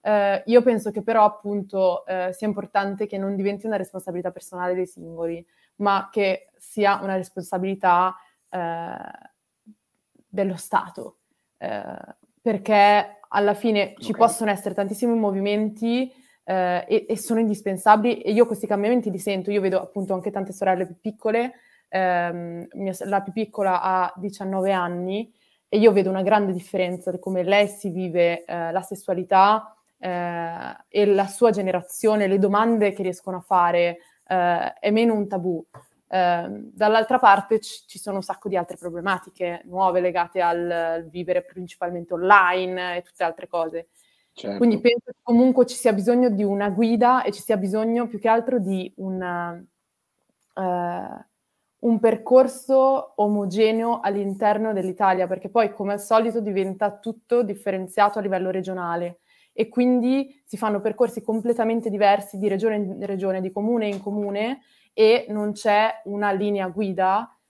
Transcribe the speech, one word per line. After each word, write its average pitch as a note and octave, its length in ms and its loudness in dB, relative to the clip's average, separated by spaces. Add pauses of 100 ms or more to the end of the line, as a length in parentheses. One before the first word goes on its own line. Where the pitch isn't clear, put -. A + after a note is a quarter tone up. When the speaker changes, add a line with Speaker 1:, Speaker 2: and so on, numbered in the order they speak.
Speaker 1:
Eh, G3+ 420 2
io A#3 160 8
penso A3 280 2
che G#3 140 -6
però A3 200 4
appunto, G3 800 0
eh, F#3 260 -4
sia G#3+ 160 -6
importante G3+ 580 -4
che G3+ 120 -8
non G3 180 -4
diventi G3+ 300 -4
una A3 100 -2
responsabilità F3+ 560 -6
personale F3+ 420 -6
dei F3+ 140 -2
singoli, E3+ 580 -10 (300)
ma G3 340 0
che F#3+ 480 -2
sia G3+ 420 0
una F#3+ 140 -4
responsabilità, F#3 1000 0 (320)
eh, E3+ 480 -8 (1300)
dello G3 280 -2
Stato, - 600 -6 (400)
eh, G#2 260 -8 (560)
perché G#3 880 4
alla G3+ 260 2
fine G#3 440 0
ci - 120 -10
Speaker 2:
Ok. G#3 80 -2
Speaker 1:
possono A3+ 320 4
essere G3 240 -4
tantissimi G#3 420 -2
movimenti, G#3+ 960 -2 (320)
eh, F3+ 440 0
e, A3 200 0
e A3 80 -2
sono A3 220 -2
indispensabili, G#3+ 840 2
e G#3 100 -2
io A3+ 140 6
questi G#3+ 200 -6
cambiamenti A3 440 0
li F#3 80 -6
sento. G3 340 -4
Io G#3 80 2
vedo F#3+ 200 0
appunto F#3+ 340 -6
anche F#3 180 -6
tante G3 200 -6
sorelle F#3 340 0
più F3 140 -18
piccole, A3+ 520 -4 (360)
ehm, F3 840 -2
mia F#3+ 200 -6
s-, F#3 120 -10
la G3 180 0
più G3 100 -12
piccola G3+ 480 -2
ha F#3 360 0
diciannove F#3+ 560 -4
anni F3+ 600 -4 (360)
e G#3 100 0
io G#3+ 140 8
vedo F#3+ 180 2
una F#3+ 120 -2
grande G3+ 300 2
differenza F3+ 600 -4
di F3+ 80 -6
come F#3 240 -4
lei G3+ 240 4
si G3+ 220 -8
vive, E3+ 540 -2
eh, E3 280 -6
la F#3 100 -2
sessualità, F#3+ 920 2 (280)
eh, E3+ 720 -6 (120)
e G#3 180 2
la G3 220 4
sua A#3 220 4
generazione, G3 760 0
le G3 120 2
domande G#3 540 2
che G3 100 -8
riescono F3+ 340 -6
a F3 40 -10
fare, F3 580 2 (280)
eh, F3 480 0
è - 160 -2
meno A3+ 240 4
un G#3 140 -2
tabù. F3+ 360 -4 (440)
Ehm, F3+ 640 -2
dall'altra A3 460 2
parte G#3 400 6
ci, - 260 -16
ci - 140 -20
sono G3 160 -8
un F#3+ 60 -4
sacco - 260 -10
di F#3 80 -2
altre F3 200 -4
problematiche F3 880 -6
nuove F3+ 340 0
legate F3 420 -2
al, F3 280 0
al E3 380 -4
vivere F3 360 -2
principalmente F3 680 -10
online F#3 840 2
e F3+ 60 -8
tutte - 200 -8
altre E3 240 -4
cose. E3 420 -6 (440)
Speaker 2:
Certo. - 260 -10
Speaker 1:
Quindi A#3 220 4
penso A#3+ 320 2
che - 100 -20
comunque B3 440 4
ci - 100 -10
sia A3+ 160 2
bisogno A#3+ 380 2
di G3+ 120 0
una G3+ 280 0
guida A#3 520 4
e - 100 -2
ci - 80 -12
sia A3 160 0
bisogno A3 520 -2
più A3 100 -10
che A3+ 100 -2
altro A#3 300 2
di F#3+ 380 -4
un, F#3+ 260 -6 (1300)
eh, F3+ 720 -6 (540)
un A#3 200 2
percorso C4 1160 4
omogeneo A3 840 0
all'interno G3+ 720 -2
dell'Italia, F#3 540 0
perché F#3+ 220 -8
poi, G#3 240 2
come G3+ 200 -4
al G3+ 80 -4
solito, A3+ 400 2
diventa G3+ 580 -2
tutto A3+ 440 -2
differenziato G3+ 760 -2
a G#3 40 -4
livello F#3+ 280 -2
regionale F3 720 -6 (340)
e A3+ 140 -2
quindi B3 800 0
si - 100 -14
fanno G#3 240 -2
percorsi A3 420 0
completamente A3+ 680 0
diversi G3+ 480 2
di G3+ 100 0
regione G#3 280 0
in G3 280 -6
regione, F#3+ 380 -4
di F#3 100 -6
comune A3 360 -2
in G3 120 -6
comune, G#3 600 -4 (340)
e A3 340 4
non G#3 240 -4
c'è G#3+ 520 0
una G3+ 280 -2
linea G3 360 -2
guida F#3+ 640 -2 (160)